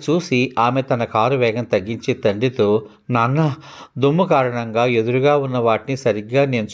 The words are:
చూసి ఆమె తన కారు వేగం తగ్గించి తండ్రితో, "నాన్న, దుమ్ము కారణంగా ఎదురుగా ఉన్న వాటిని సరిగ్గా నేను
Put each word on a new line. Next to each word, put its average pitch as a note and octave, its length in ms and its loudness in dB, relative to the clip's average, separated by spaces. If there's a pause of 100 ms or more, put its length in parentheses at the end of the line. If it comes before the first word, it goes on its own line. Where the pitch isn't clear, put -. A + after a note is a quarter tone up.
(100)
చూసి C#3+ 480 0
ఆమె B2 240 2
తన A#2+ 220 -2
కారు A#2 320 0
వేగం A#2 280 0
తగ్గించి A2 500 -2
తండ్రితో, G#2+ 720 0 (240)
"నాన్న, C3 440 0 (440)
దుమ్ము C#3+ 260 2
కారణంగా A#2+ 600 0
ఎదురుగా B2+ 520 2
ఉన్న C3 220 -2
వాటిని A#2 380 0
సరిగ్గా A2+ 480 0
నేను B2 300 -2